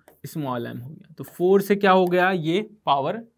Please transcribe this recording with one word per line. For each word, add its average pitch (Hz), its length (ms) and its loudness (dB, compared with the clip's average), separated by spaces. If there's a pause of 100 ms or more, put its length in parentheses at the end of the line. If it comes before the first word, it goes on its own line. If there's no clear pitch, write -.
(260)
small 127 400 -6
m 120 140 -12
हो 127 100 -14
गया। - 240 -20
तो 139 120 -14
फ़ोर 190 360 2
से 202 140 0
क्या 202 160 4
हो 185 140 6
गया, 180 240 2
ये 170 300 -2 (260)
पावर 151 360 -2 (160)